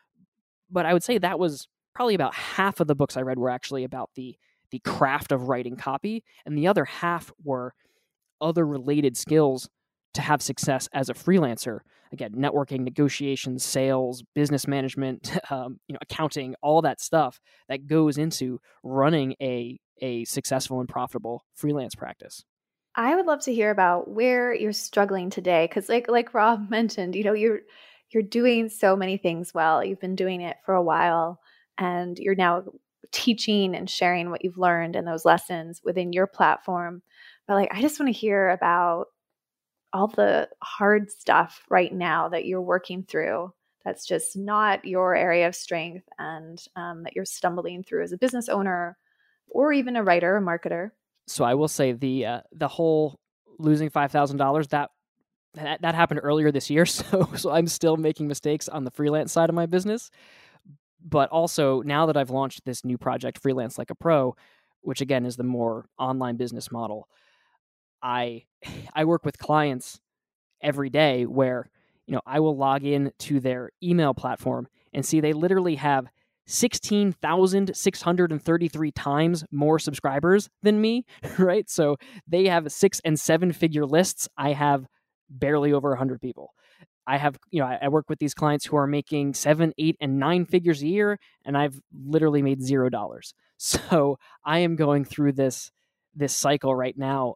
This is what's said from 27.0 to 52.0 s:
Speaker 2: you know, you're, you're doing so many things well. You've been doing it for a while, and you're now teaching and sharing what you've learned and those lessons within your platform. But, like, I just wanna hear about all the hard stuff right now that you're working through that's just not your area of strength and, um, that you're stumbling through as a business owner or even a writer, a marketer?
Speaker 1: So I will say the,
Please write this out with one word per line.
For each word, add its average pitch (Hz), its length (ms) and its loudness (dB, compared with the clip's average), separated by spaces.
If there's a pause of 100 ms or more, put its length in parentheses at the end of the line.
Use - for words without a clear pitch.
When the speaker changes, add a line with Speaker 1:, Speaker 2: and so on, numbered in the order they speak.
Speaker 2:
you 202 80 -2
know, 208 100 2
you're, 214 280 0 (480)
you're 220 140 0
doing 233 460 2
so 196 260 2
many 190 220 -2
things 170 360 -4
well. 160 300 2
You've 190 180 -6
been 185 140 -4
doing 185 260 -2
it 175 240 -8
for 190 80 0
a 180 80 4
while, 165 580 2 (380)
and 180 400 -4
you're 196 160 0
now 180 300 2 (480)
teaching 208 640 0
and 170 120 -8
sharing 175 440 0
what - 120 -8
you've 180 140 -4
learned 170 380 2
and 180 120 -4
those 165 180 -2
lessons 170 580 2
within 180 280 -2
your 180 140 2
platform. 175 800 0 (440)
But, 208 60 0
like, 196 180 4
I 202 100 -4
just 302 180 0
wanna 277 120 2
hear 202 380 2
about 175 580 2 (840)
all 196 140 2
the 208 420 2 (120)
hard 208 500 0
stuff - 580 0
right 180 240 2
now 165 360 -2
that 170 160 -4
you're 185 160 -4
working 180 420 -4
through 165 500 -4 (320)
that's - 200 -8
just - 300 -4
not 202 500 0
your 185 300 2
area 175 320 4
of 180 80 -4
strength 170 520 -8 (100)
and, 160 440 -12 (140)
um, 170 280 -12
that - 120 -12
you're 190 100 -6
stumbling 180 580 -6
through 175 200 -4
as 175 80 -8
a 180 60 -8
business 247 320 -2
owner 185 480 -2 (500)
or 285 260 2
even 254 220 0
a 226 80 0
writer, 175 340 4
a 208 40 0
marketer? 170 500 -4 (360)
Speaker 1:
So - 160 -2
I 120 120 4
will 151 120 2
say 135 260 0
the, 131 320 -2